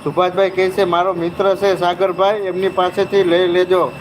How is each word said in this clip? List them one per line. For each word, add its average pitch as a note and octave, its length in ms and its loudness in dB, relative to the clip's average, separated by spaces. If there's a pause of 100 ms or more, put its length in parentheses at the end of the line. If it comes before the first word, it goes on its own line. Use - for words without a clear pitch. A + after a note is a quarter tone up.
સુભાષભાઈ F3+ 460 0
કહે F#3 200 0
છે, G3 140 0
"મારો F3+ 300 0
મિત્ર F3 420 0
છે F#3+ 200 0
સાગરભાઈ, F3+ 640 0
એમની F#3+ 320 -2
પાસેથી F#3+ 540 0
લઈ F3 240 2
લેજો F3 540 2